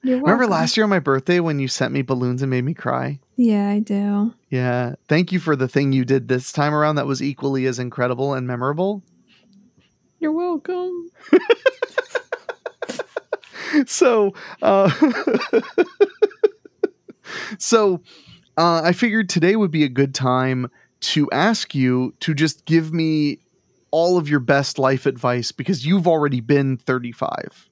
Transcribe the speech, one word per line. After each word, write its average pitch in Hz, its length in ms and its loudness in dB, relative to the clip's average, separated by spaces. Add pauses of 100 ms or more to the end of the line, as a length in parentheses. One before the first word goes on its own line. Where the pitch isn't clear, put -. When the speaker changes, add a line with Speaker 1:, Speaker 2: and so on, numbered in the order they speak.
Speaker 1:
You're 254 160 0
Speaker 2:
Remember 269 240 4
Speaker 1:
welcome. 233 80 2
Speaker 2:
last - 260 0
year 220 80 4
on 208 60 2
my 196 80 4
birthday 143 420 2
when 156 200 0
you 135 80 -2
sent 127 240 -2
me 139 100 -2
balloons 127 400 -2
and 135 80 -2
made 123 140 0
me 151 100 -4
cry? 131 460 -4 (160)
Speaker 1:
Yeah, 214 340 2
I 208 80 0
do. 202 560 -2 (160)
Speaker 2:
Yeah. 127 460 -2 (120)
Thank 175 220 2
you 185 80 0
for 156 180 0
the 131 120 0
thing 139 240 0
you 131 120 2
did 127 220 0
this 127 260 -2
time 151 220 0
around 151 220 0
that 135 100 -2
was 135 160 -4
equally 135 440 -4
as 123 120 -2
incredible 127 560 -2
and 131 120 -6
memorable. 151 560 -4 (1160)
Speaker 1:
You're 311 140 -2
welcome. 349 760 -4 (220)
Speaker 2:
<laughs> - 60 6 (2500)
So, 220 460 2 (280)
uh, 196 260 4 (300)
<laughs> - 420 0 (2000)
so, 208 420 2 (560)
uh, 165 280 2
I 175 80 4
figured 214 360 0
today 180 280 2
would 196 160 0
be 151 100 2
a 147 60 2
good 135 260 0
time 127 560 0 (300)
to - 320 0
ask 196 420 0
you 127 460 0
to 160 140 -2
just 151 320 -2
give 160 260 2
me 156 480 -2 (500)
all 170 260 4
of 156 120 0
your 147 100 2
best 139 400 2
life 135 280 2
advice 123 440 -2
because 135 340 -4
you've 175 220 2
already 147 340 2
been 135 360 2
thirty-five. - 960 -6